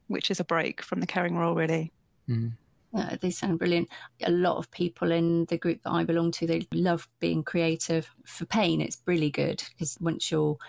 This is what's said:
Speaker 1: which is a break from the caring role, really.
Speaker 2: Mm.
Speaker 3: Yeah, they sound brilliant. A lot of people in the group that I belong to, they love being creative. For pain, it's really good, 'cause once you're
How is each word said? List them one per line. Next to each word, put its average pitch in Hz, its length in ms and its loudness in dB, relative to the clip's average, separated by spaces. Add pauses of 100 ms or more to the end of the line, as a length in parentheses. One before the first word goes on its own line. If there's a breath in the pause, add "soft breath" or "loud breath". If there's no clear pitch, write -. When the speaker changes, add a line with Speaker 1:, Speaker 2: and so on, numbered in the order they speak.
Speaker 1:
which - 240 -2
is 180 80 0
a 175 40 -4
break - 380 0
from 185 160 -6
the 175 80 -2
caring 175 300 -2
role, 170 180 2
really. 160 380 0 (360)
Speaker 2:
Mm. 117 260 -2 (400)
Speaker 3:
Yeah, 190 280 -2
they 185 80 0
sound 175 280 0
brilliant. 170 300 2 (340 loud breath)
A 180 80 2
lot 175 280 2
of - 120 -8
people 175 420 -2
in 170 340 2
the 170 100 -2
group 170 260 -2
that - 80 -6
I 165 140 2
belong 170 280 2
to, 165 140 -2
they 165 280 0
love 170 340 2 (120)
being 165 220 2
creative. 165 640 0 (200)
For - 180 -10
pain, 165 380 2
it's - 240 -6
really 156 240 2
good, 143 340 -2 (140)
'cause - 200 -4
once - 320 -2
you're 151 280 2 (100 loud breath)